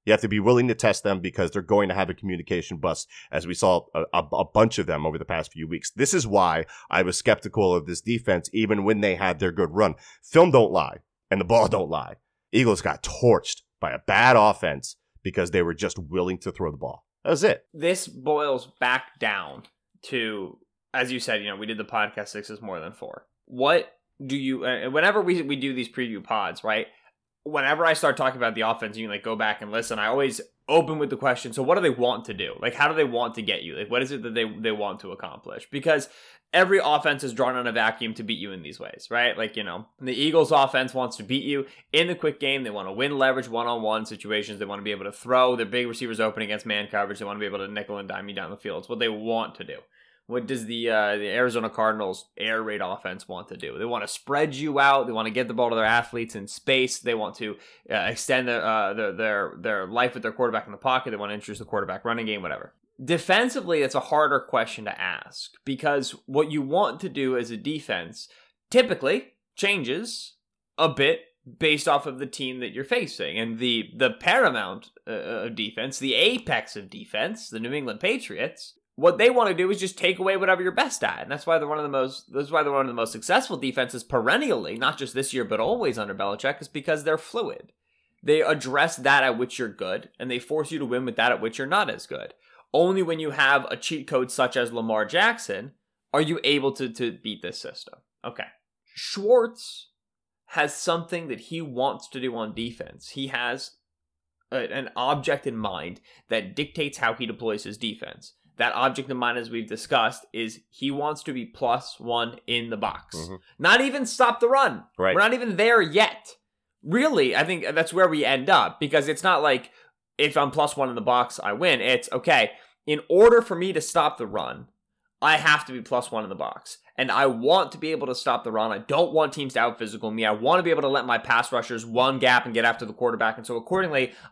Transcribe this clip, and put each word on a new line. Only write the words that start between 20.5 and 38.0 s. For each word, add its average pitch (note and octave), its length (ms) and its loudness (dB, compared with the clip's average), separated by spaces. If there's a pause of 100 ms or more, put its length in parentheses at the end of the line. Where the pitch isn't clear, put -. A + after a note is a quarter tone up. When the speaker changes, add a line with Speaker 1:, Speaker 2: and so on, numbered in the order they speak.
Speaker 2:
as B2+ 180 -2
you B2+ 80 -4
said, A2+ 220 -2
you G2+ 80 -8
know, G2 80 -8
we G#2 80 -10
did A2 140 -8
the G#2+ 80 -6
podcast, G#2 420 -4
Six G#2 220 -12
is G#2+ 100 -14
More F#2+ 180 -10
Than E2 140 -12
Four. - 340 -16 (200)
What C#3 480 0 (320)
do C3+ 100 -2
you, C3 300 -4
uh, B2 240 -2
whenever F#3 300 4
we, F3+ 220 0
we C#3 120 -2
do C3+ 180 -4
these B2 160 -4
preview A2+ 320 -6
pods, F#2+ 440 -4
right? A2 240 0 (560)
Whenever D3 420 2
I D#3+ 60 6
start D3+ 240 2
talking C3 200 0
about A#2 200 0
the A2 60 0
offense, A2 340 -2
you A2+ 80 -8
can, G#2+ 80 -6
like, G2+ 100 -6
go A2+ 140 -4
back G#2+ 260 -2
and G#2 80 -12
listen. A2+ 300 -4
I G#2 60 0
always C3 340 0 (280)
open D#3 300 4
with C#3+ 120 -2
the C3+ 60 -4
question, B2+ 360 -2
so C3+ 100 -4
what D3+ 140 4
do G3+ 60 0
they E3+ 60 4
want B2 360 0
to G#2+ 100 -10
do? F#2 260 -6
Like, A#2+ 140 -2
how C#3+ 140 4
do D#3+ 80 0
they D#3 80 4
want A#2+ 320 -2
to A#2+ 60 -8
get G2 200 -2
you? D2+ 140 -10
Like, G#2 120 -8
what A#2+ 140 0
is C3 80 -4
it B2+ 140 -10
that A#2 100 -8
they, A#2 100 0
they A2 280 -4
want G2+ 280 -4
to F#2 120 -12
accomplish? - 580 -14
Because D3 380 0 (440)
every F#3 300 6
offense D3 400 2
is C3 100 -6
drawn B2+ 220 0
on B2 140 0
a A#2 40 -2
vacuum A2+ 420 0